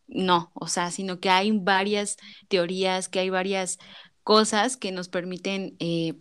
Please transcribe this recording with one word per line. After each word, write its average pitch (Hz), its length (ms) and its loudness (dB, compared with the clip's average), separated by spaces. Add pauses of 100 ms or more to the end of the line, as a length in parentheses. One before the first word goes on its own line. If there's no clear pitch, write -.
no, 180 460 0
o - 140 -10
sea, 175 240 -2
sino 185 280 -6
que 196 100 0
hay 190 220 4
varias 202 680 0 (300)
teorías, 185 600 0
que 190 100 -2
hay 185 100 0
varias 190 500 -2 (440)
cosas 214 540 4
que 190 140 -6
nos 180 180 -8
permiten, 185 720 -6
eh, 165 420 -2